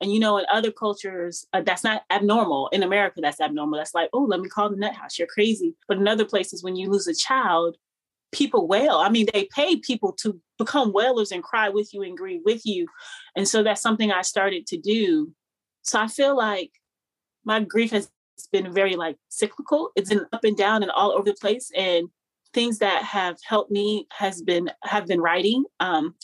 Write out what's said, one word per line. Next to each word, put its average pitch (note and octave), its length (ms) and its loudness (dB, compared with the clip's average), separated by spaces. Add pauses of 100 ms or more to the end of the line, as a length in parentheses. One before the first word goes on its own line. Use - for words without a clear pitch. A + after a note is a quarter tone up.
And, G3+ 100 -2
you A3 80 2
know, G#3+ 180 4
in F#3+ 140 -2
other A3 200 2
cultures, G3 800 -6
uh, F#3+ 80 2
that's F3+ 220 -2
not G#3+ 260 0
abnormal. G3 640 2
In F#3+ 100 2
America, F#3+ 380 0
that's D3 180 -2
abnormal. D3+ 400 -2
That's D#3 140 -8
like, E3 180 0
"Oh, C4 120 0
let F#3+ 180 0
me F#3+ 80 -8
call G#3 200 0
the G3+ 60 -4
nut G3+ 200 -4
house. - 220 -14
You're E3+ 120 -2
crazy." G#3 460 0 (120)
But G3 100 0
in G3 100 2
other G#3+ 180 2
places, F3+ 380 -4
when F#3 120 -6
you F#3 140 -4
lose G3 180 0
a E3 80 -2
child, F3 640 0 (560)
people A3+ 340 2
wail. A3 280 4
I E3+ 140 4
mean, A3 240 4
they G3 220 0
pay D#4 220 2
people A3 340 -2 (100)
to G3+ 180 -4 (180)
become A#3 340 0
wailers G#3+ 400 2
and F3+ 100 -6
cry G#3+ 280 0
with G#3 240 -2
you G3+ 100 -8
and F3+ 140 -10
grieve F3+ 260 -8
with A3 220 0
you. F3+ 220 -2 (500)
And F#3+ 100 0
so A3 160 2
that's G#3 180 0
something A3 300 0
I F#3 120 0
started F#3+ 440 -2
to F3+ 100 -6
do. E3+ 540 0 (520)
So - 160 0
I A3 80 0
feel C#4 280 2
like G#3+ 360 -2 (760)
my A3 160 0
grief A3+ 300 0
has G3+ 180 -2 (420)
been F#3+ 220 -2
very, F#3+ 220 2
like, E3 220 -4 (120)
cyclical. - 680 -2
It's G3 140 0
been G3+ 240 2
up A3 100 -4
and G#3+ 140 2
down G#3 240 2
and G3 100 -2
all G3 200 4
over G3 180 2
the G3+ 100 -2
place. A3+ 360 -2
And F3 340 0 (440)
things A#3 260 0
that G3 240 2
have F#3 420 -2
helped G#3 260 0
me G#3 400 0
has F#3 300 -4
been, F3 300 0 (120)
have G3+ 240 -2
been F3 140 2
writing. F#3 420 2 (160)
Um, E3 440 0